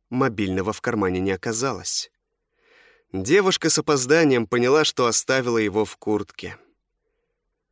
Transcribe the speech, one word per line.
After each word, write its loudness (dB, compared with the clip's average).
мобильного -2
в -12
кармане 0
не 0
оказалось. -6
Девушка 0
с 2
опозданием 2
поняла, 2
что 0
оставила 0
его 0
в -12
куртке. -6